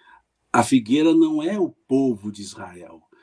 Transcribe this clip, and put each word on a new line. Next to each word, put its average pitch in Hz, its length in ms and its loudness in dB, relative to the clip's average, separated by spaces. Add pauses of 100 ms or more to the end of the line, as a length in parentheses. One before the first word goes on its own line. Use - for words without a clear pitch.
(520)
A - 120 2
figueira 139 500 2
não 156 300 2
é 202 160 -4
o 175 100 -2
povo 123 600 -4
de 98 100 -14
Israel. 90 600 -18 (200)